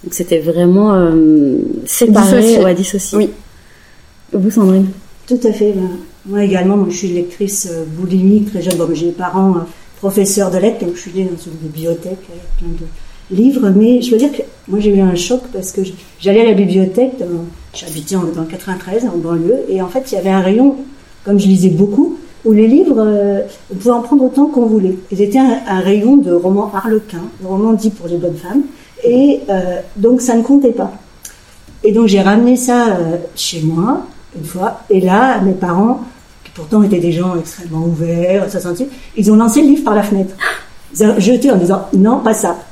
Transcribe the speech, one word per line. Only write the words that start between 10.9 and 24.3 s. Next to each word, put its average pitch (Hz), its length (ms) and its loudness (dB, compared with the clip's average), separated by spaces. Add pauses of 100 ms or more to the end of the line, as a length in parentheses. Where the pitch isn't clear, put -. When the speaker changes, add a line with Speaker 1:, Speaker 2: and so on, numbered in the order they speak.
Speaker 3:
je - 40 -16
suis 180 120 -16
née 190 120 -4
dans 180 200 -6
une 160 160 -16
bibliothèque 165 600 -8 (100)
avec 170 140 -18 (160)
plein 180 100 -4
de - 680 -10
livres. 226 400 2
Mais 233 280 4
je 247 80 -2
veux 220 60 2
dire 285 140 2
que - 120 -8 (240)
moi, 190 120 -4
j'ai 208 160 2
eu 196 40 4
un 185 160 2
choc 247 260 -2 (100)
parce 190 200 -10
que 190 120 -4
je, 185 100 -10 (260)
j'allais 202 220 2
à 233 40 4
la 220 80 4
bibliothèque, 190 640 0
dans, - 80 -8 (480)
j'habitais 156 420 -10
en, 175 100 -2
dans 160 160 -6
le 160 60 -6
quatre-vingt-treize, 190 580 -8
en 175 120 -4
banlieue, 170 520 -2
et 190 120 -2
en 180 60 -6
fait, 262 240 -6
il 208 40 -6
y - 40 -4
avait 185 100 -2
un 190 120 2
rayon, 240 340 2 (480)
comme 202 160 2
je 196 80 2
lisais 185 220 4
beaucoup, 208 480 2 (260)
où 220 80 2
les 214 160 6
livres, 277 320 4
euh, 202 420 0 (320)
on - 20 -10
pouvait 226 200 0
en 233 60 -2
prendre 269 220 2
autant 269 220 2